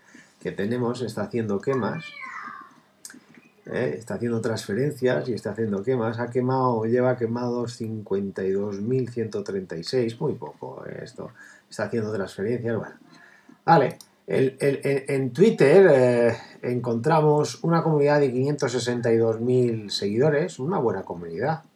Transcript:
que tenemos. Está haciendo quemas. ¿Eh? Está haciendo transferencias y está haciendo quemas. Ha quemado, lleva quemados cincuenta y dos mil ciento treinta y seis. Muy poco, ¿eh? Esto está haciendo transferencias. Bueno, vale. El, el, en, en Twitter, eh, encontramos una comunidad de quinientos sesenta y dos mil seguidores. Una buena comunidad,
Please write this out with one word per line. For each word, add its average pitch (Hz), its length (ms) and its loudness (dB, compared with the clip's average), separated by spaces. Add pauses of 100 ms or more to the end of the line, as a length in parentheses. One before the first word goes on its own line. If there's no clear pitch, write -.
(400)
que 90 120 -6
tenemos. 120 500 -2
Está 110 220 -6
haciendo 104 360 -2
quemas. 135 440 -2 (1600)
¿Eh? 123 320 -4
Está - 160 -10
haciendo 117 260 -2
transferencias 120 880 -2
y 117 60 -2
está 101 160 -6
haciendo 101 320 -2
quemas. 117 360 -2
Ha 120 120 -4
quemado, 127 540 0
lleva 123 320 2
quemados 120 600 -4
cincuenta 101 680 -6
y 95 100 0
dos 101 280 -4
mil 123 280 -2
ciento 107 360 -6
treinta 95 320 -6
y 127 80 -8
seis. 117 360 -2
Muy 135 140 -2
poco, 65 520 -14
¿eh? - 160 -12
Esto - 280 -14 (380)
está - 160 -6
haciendo 107 280 -4
transferencias. 107 640 -4
Bueno, - 180 -8 (720)
vale. - 340 4 (280)
El, 127 340 0
el, 139 240 0
en, 139 240 0
en 135 240 -2
Twitter, 185 600 8
eh, 120 440 6 (260)
encontramos 131 1000 2
una 165 200 2
comunidad 147 380 4
de 135 120 2
quinientos 135 400 0
sesenta 120 400 0
y 113 60 4
dos 113 220 2
mil 120 500 0
seguidores. 143 680 0
Una 147 200 -2
buena 101 240 -2
comunidad, 87 600 -6 (140)